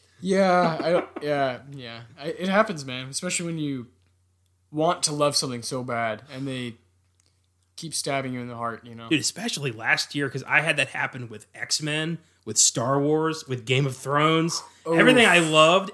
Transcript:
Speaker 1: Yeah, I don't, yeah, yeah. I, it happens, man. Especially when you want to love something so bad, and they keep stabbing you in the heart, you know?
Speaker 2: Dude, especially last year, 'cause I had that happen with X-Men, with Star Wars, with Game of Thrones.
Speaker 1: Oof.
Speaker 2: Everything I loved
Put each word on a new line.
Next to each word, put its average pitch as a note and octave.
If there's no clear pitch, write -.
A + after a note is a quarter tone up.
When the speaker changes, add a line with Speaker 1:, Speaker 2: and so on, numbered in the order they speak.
Speaker 1:
Yeah, F3+
I D#3
don't, F3
yeah, C#3
yeah. A#2+
I, C#3
it F3
happens, G3
man. C3
Especially F3+
when E3
you C#3
want E3
to D#3
love D3
something B2
so B2+
bad, A#2
and C3+
they B2
keep D#3+
stabbing C3+
you B2
in A#2+
the A#2+
heart, A#2
you A#2
know? A#2
Speaker 2:
Dude, D3
especially E3+
last A#2
year, C#3+
'cause C3
I D3
had D#3
that C3+
happen C3
with G#2+
X-Men, D3+
with A2
Star C3+
Wars, D#3
with A#2+
Game C3
of C3
Thrones. D#3+
Speaker 1:
Oof. E3
Speaker 2:
Everything A#3+
I F3
loved E3